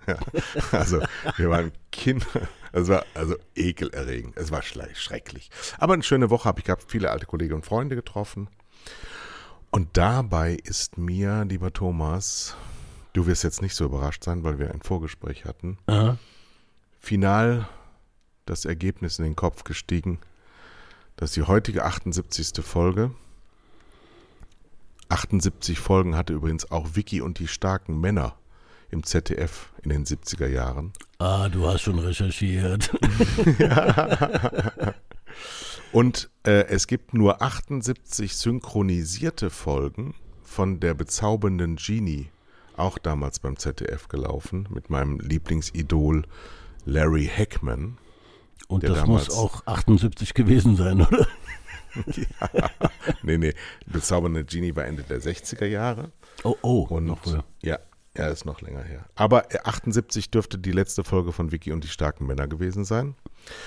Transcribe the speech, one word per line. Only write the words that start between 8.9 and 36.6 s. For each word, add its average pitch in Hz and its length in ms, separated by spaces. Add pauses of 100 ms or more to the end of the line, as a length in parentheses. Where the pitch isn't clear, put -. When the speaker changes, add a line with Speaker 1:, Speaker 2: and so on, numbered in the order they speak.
Speaker 1:
Und 87 260
dabei 90 560
ist - 460
mir, 98 460
lieber 92 280
Thomas, 87 800 (580)
du 90 120
wirst 85 180
jetzt 85 200
nicht 98 120
so 82 100
überrascht 71 380
sein, 87 200
weil 76 160
wir 69 120
ein 76 120
Vorgespräch 78 640
hatten, - 420
Speaker 2:
Aha. 110 300 (840)
Speaker 1:
final 107 680 (800)
das - 180
Ergebnis 85 560
in 80 60
den 78 100
Kopf - 300
gestiegen, 87 540 (1000)
dass - 160
die 80 100
heutige 98 400
achtundsiebzigste 87 800
Folge, 92 480 (2000)
achtundsiebzig - 680
Folgen 92 360
hatte 80 180
übrigens 80 380
auch 80 240
Vicky 101 260
und 80 180
die 82 100
starken 95 500
Männer 85 360 (540)
im 80 140
Z - 260
D - 60
F - 460
in - 80
den 73 160
siebziger - 420
Jahren. 65 460 (260)
Speaker 2:
Ah, 95 300
du 87 180
hast 92 140
schon 92 180
recherchiert. 92 920 (360)
Speaker 1:
<laughs> 170 320
Ja. - 1300 (1000)
Und, 123 380 (160)
äh, 101 220